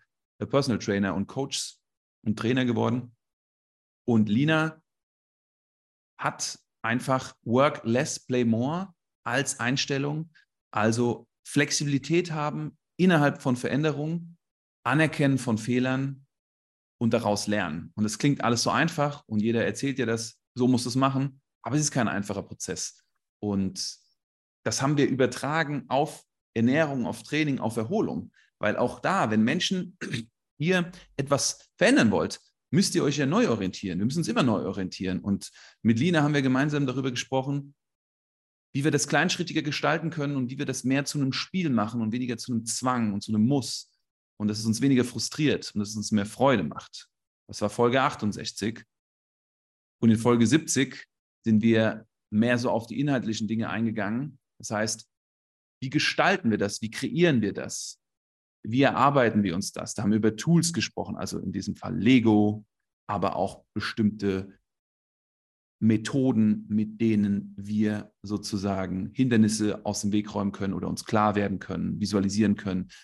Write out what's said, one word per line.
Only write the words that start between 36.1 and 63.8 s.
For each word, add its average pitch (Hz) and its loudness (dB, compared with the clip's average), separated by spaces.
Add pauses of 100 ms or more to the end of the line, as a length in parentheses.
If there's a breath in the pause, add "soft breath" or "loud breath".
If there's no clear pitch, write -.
haben 147 2
wir 143 2
gemeinsam 139 0
darüber 127 -2
gesprochen, 139 -4 (1000)
wie 139 -2
wir 151 2
das 143 2
kleinschrittiger 160 2
gestalten 151 -2
können 143 -4
und 127 -2
wie 135 -10
wir 143 -4
das 131 -6
mehr 135 0
zu - -6
einem 135 0
Spiel 175 -2
machen 113 0
und 110 -2
weniger 123 -4
zu - -8
einem 113 -2
Zwang 120 0
und 101 -4
zu - -8
einem 107 4
Muss. 131 -2 (460)
Und 104 -2
dass 107 -4
es 110 -6
uns 113 0
weniger 131 4
frustriert 123 -2
und 104 -4
dass 101 -4
es 107 -10
uns 104 -6
mehr 101 2
Freude 120 2
macht. - -12 (400)
Das - -10
war 104 0
Folge 123 2
achtundsechzig. 113 -4 (1160)
Und 117 6
in 110 6
Folge 117 4
siebzig 135 0 (380)
sind 110 4
wir 110 2 (280)
mehr 120 2
so 120 -2
auf 107 -2
die - -8
inhaltlichen 117 -2
Dinge 110 -4
eingegangen. 110 -4 (200)
Das - -10
heißt, 110 -4 (760)
wie 139 -6
gestalten 151 2
wir 104 2
das? 98 -2
Wie 110 -6
kreieren 135 2
wir 101 -2
das? - -10 (680)
Wie 120 2
erarbeiten 117 4
wir 87 0
uns 101 -4
das? - -8
Da - -6
haben 101 0
wir 107 4
über 107 2
Tools 165 2
gesprochen, - -4
also - -6
in 92 -8
diesem 95 -6
Fall 98 -6
Lego, 107 4 (420)
aber 98 -2
auch - -4 (120)
bestimmte 101 -2 (1200)